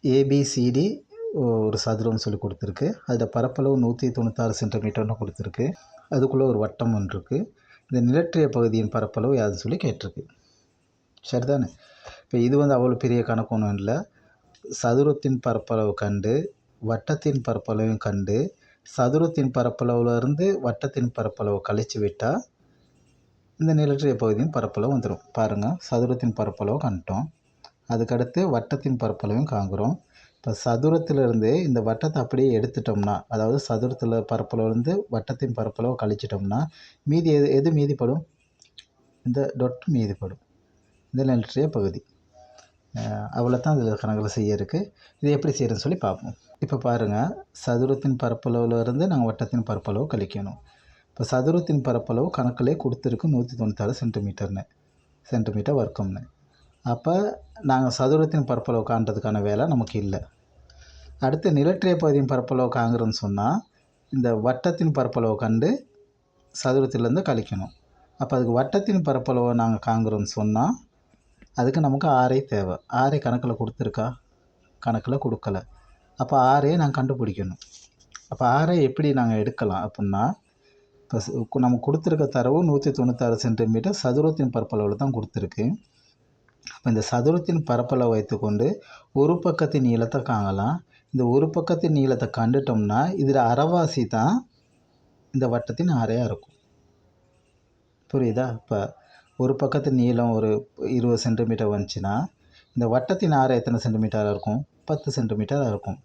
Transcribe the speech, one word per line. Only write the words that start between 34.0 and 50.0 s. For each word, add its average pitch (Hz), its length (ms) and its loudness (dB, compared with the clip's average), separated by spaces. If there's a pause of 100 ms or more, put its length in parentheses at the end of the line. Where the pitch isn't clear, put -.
பரப்பளவுலேருந்து 113 760 0 (120)
வட்டத்தின் 120 440 -4
பரப்பளவை 113 420 -2
கழிச்சிட்டோம்னா, 104 640 -2 (420)
மீதி 160 280 2
எது, 143 200 4
எது 139 200 4
மீதிப்படும்? 143 520 0 (1040)
இந்த 127 340 0
டொட் 123 340 -2
மீதிப்படும். 101 500 -2 (680)
இந்த 131 220 0
நிலற்றிய 131 340 0
பகுதி. 98 360 -2 (880)
அஹ், 107 380 -6
அவ்வளோ 123 280 0
தான் 151 180 2
இதுல 113 160 0
கணக்குல 107 320 -4
செய்ய 107 280 0
இருக்கு. 101 240 -4 (420)
இது 147 120 2
எப்படி 147 200 0
செய்யறதுன்னு 110 320 -2
சொல்லி 180 140 -2
பார்ப்போம். - 360 -4 (240)
இப்ப - 180 -4
பாருங்க, 117 400 0 (360)
சதுரத்தின் 131 680 0
பரப்பளவுல 117 580 0
இருந்து 123 260 0
நாங்க 147 180 2
வட்டத்தின் 113 380 -2
பரப்பளவு 107 440 -2